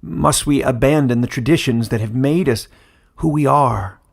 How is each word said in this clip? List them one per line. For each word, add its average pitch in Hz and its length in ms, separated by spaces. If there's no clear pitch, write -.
Must - 440
we 143 160
abandon 135 600
the 120 60
traditions 120 600
that 113 120
have 107 120
made 143 340
us 117 200
who 160 120
we 147 160
are? 123 540